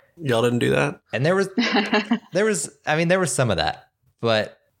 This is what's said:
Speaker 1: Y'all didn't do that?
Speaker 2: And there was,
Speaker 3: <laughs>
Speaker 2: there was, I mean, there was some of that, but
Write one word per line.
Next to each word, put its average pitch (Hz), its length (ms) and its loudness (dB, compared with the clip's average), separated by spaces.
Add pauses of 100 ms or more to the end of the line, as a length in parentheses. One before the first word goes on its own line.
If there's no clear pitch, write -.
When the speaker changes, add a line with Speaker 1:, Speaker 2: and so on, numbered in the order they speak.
(160)
Speaker 1:
Y'all 123 260 0
didn't 120 160 0
do 123 120 0
that? 143 300 -2 (120)
Speaker 2:
And 120 120 -2
there 180 120 2
was, 190 120 0 (440)
Speaker 3:
<laughs> 214 400 -2
Speaker 2:
there 190 140 0
was, 196 240 -2 (140)
I 151 120 0
mean, 170 120 0
there 185 120 4
was 170 120 0
some 123 180 0
of 87 80 0
that, - 320 -4 (300)
but 110 380 0 (220)